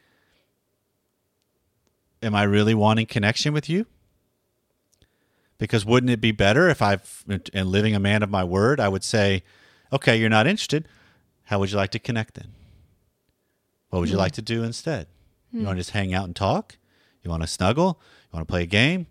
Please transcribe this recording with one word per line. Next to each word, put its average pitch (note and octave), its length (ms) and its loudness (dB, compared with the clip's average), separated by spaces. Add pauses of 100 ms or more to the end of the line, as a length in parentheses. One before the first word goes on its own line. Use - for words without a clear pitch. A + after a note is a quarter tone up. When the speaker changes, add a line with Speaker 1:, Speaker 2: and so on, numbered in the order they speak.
(2250)
Speaker 1:
Am G#2+ 140 -2
I G#2 80 4
really G#2 300 4
wanting A2 320 4
connection A2 480 -2
with D3+ 160 -4
you? F#3+ 160 -2 (1700)
Because G#2+ 280 -2
wouldn't B2 260 4
it A2 100 0
be A2+ 100 2
better G#2+ 380 4
if C#3 120 0
I've, G2+ 420 -2 (300)
and F#2+ 160 -2
living G#2 260 2
a G2+ 40 0
man G#2 240 0
of G2 60 -2
my G2 140 -2
word, G#2 360 2
I G#2+ 80 2
would F#2+ 160 -2
say, G2+ 400 0 (480)
"Okay, A#2+ 260 2
you're A2+ 120 2
not A2 180 4
interested. D#3+ 400 -4 (580)
How G2+ 140 -2
would G2 120 -2
you G#2 60 -2
like F#2+ 140 -2
to A#2 80 -8
connect A2+ 360 -6
then? - 180 -20 (1400)
What F#2 100 -2
would F2 100 0
you F#2 60 0
Speaker 2:
Hmm. G2 60 2
Speaker 1:
like F#2 120 0
to - 80 -10
do A#2 220 -4
instead? A#2 440 -8 (440)
You A3+ 100 -8
Speaker 2:
Hmm. G#2 40 -4
Speaker 1:
wanna F#2+ 140 -4
just F2 120 -8
hang F#2+ 220 -4
out F#2+ 120 -2
and F2 100 -12
talk? A#2+ 420 -2 (460)
You F2 60 -8
wanna E2 180 -4
snuggle? D3 520 0 (240)
You - 100 -20
wanna D#2+ 120 -8
play F2 180 -2
a E2+ 40 -4
game? C#3+ 440 2